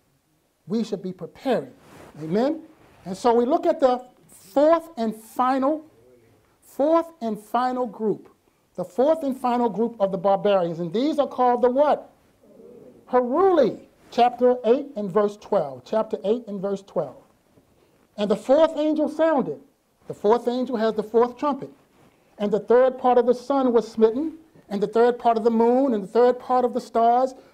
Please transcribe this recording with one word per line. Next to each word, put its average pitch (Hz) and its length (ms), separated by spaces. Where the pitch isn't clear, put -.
we 214 160
should 190 180
be 185 100
preparing. 175 600
Amen? 233 400
And 190 120
so 240 160
we 240 140
look 330 200
at 320 140
the 247 240
fourth 330 680
and 226 200
final, 269 680
fourth 330 500
and 214 200
final 247 460
group, 214 420
the 180 100
fourth 302 400
and 269 120
final 240 340
group 226 280
of 196 140
the 190 60
barbarians. 185 600
And 170 140
these 262 260
are 262 80
called 247 360
the 247 80
what? 269 420
Heruli. 269 760
Chapter 247 540
eight 262 220
and 208 140
verse 208 260
twelve. 143 480
Chapter 220 400
eight 233 220
and 202 160
verse 196 180
twelve. 147 420
"And 202 140
the 214 60
fourth 311 380
angel 302 320
sounded." 294 540
The 147 80
fourth 240 340
angel 247 300
has 220 160
the 214 80
fourth 240 340
trumpet. - 320
"And 202 120
the 208 100
third 262 360
part 247 220
of 233 80
the 240 80
sun 262 360
was 226 160
smitten, 226 520
and 202 120
the 208 40
third 240 320
part 233 180
of 214 80
the 233 60
moon, 240 420
and 208 100
the 185 60
third 247 300
part 254 260
of 233 80
the 233 80
stars, 240 540